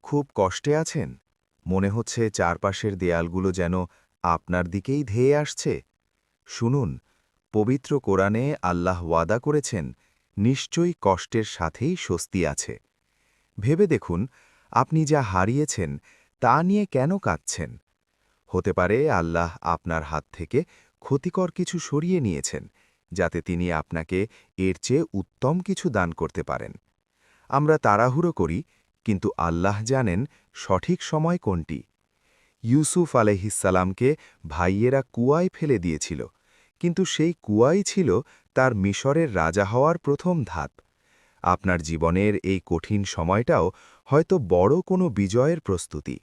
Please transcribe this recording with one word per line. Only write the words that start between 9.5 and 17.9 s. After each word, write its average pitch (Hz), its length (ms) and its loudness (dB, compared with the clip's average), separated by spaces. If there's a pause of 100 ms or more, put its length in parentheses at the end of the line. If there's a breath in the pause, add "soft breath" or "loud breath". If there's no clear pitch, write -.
নিশ্চয়ই 139 640 0
কষ্টের 101 480 0
সাথেই 117 480 -4
স্বস্তি - 500 -4
আছে। 73 280 -6 (840)
ভেবে 156 280 2
দেখুন, 98 340 0 (520 soft breath)
আপনি 156 320 2
যা 147 180 2
হারিয়েছেন, 98 680 0 (520 soft breath)
তা 120 200 6
নিয়ে 202 240 2
কেন 135 320 0
কাঁদছেন? 80 520 -4 (800)